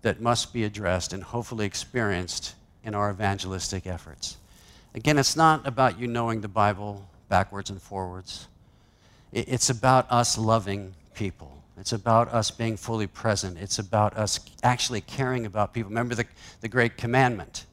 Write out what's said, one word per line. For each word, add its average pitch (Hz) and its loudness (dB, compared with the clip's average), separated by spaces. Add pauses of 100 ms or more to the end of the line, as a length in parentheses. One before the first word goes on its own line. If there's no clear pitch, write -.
that 107 0
must 117 0
be 120 -2
addressed 101 -2
and 95 -8
hopefully 110 -4
experienced 98 -4 (300)
in 107 -6
our 104 0
evangelistic 95 -4
efforts. - -10 (580)
Again, 147 2
it's - 2
not 156 6
about 120 2
you 123 -4
knowing 117 -2
the 104 -6
Bible 101 0 (220)
backwards 98 0
and 95 -12
forwards. 95 -10 (880)
It, - -4
it's 127 0
about 131 4
us 120 2
loving 101 0 (180)
people. 78 -8 (160)
It's 95 -6
about 113 4
us 113 2
being 113 -4
fully 110 -2
present. 98 -2
It's 98 -6
about 104 0
us 107 -2 (240)
actually 120 0
caring 127 -4
about 101 -2
people. 110 -4
Remember 117 -2
the, 117 -2 (360)
the 113 -6
great 117 2
commandment 120 0